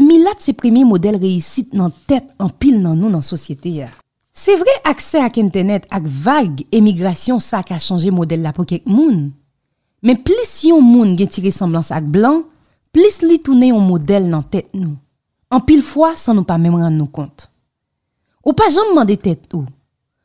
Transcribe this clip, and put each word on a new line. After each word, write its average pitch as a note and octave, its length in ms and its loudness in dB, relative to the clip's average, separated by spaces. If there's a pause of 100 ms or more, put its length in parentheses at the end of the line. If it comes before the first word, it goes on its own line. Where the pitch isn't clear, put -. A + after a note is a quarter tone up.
milat E4+ 400 4
se - 100 -2
premye A#3+ 320 2
modèl G3+ 320 2
reyisit F#3 560 -4
nan F#3 160 0 (160)
tèt C4+ 320 -2
anpil A#3 400 0
nan E3+ 160 0
nou F#3+ 160 0
nan D#3+ 160 -2
sosyete D#3 560 -10
a. B2 80 -16 (420)
Se - 240 0
vre, F#4 160 2 (160)
aksè - 320 -2
ak A#3+ 220 -2
entènèt G3 500 -2
ak D#3+ 160 -4 (160)
vag G3+ 480 -2
emigrasyon, G#3 720 0
sa - 220 -6
k F3+ 120 -10
a D#3+ 60 -8
chanje F3+ 320 -2
modèl E3 300 -2
la D3+ 120 -6
pou F3 120 -4
kèk F3 200 -6
moun. G3+ 420 2 (720)
Men A#3+ 220 2
plis A4+ 420 -4
yon D#4+ 160 6
moun A#3 360 6
gen G3 120 -2
ti F#3 140 -8
resanblans E3+ 500 -4
ak D3+ 160 -6
blan, A#3+ 320 2 (540)
plis G4+ 260 4
li E4 220 2
tounen B3+ 300 4
yon G#3 120 2
modèl F3+ 440 0
nan D#3 120 -2
tèt - 300 -8
nou. E3+ 240 -6 (560)
Anpil C4 320 2
fwa, D#4+ 320 0
san A3+ 220 0
nou F#3 100 -4
pa F3 100 -2
menm E3+ 220 0
rann E3 160 -2
nou D3 160 -4
kont. C#3+ 340 -14 (960)
Ou C4 140 0
pa A4 160 4
janm G4 240 0
mande G#3+ 240 2
tèt - 320 -6
ou. D3 160 -8 (560)